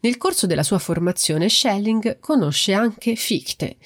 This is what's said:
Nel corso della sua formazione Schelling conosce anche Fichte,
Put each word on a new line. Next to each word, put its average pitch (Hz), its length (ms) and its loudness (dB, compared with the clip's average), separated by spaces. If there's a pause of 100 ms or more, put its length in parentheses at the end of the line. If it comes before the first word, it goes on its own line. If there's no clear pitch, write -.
Nel 240 140 2
corso 359 300 0
della 165 160 2
sua 190 160 2
formazione 170 720 0
Schelling 220 720 0
conosce 196 520 0
anche 226 440 0
Fichte, - 680 -4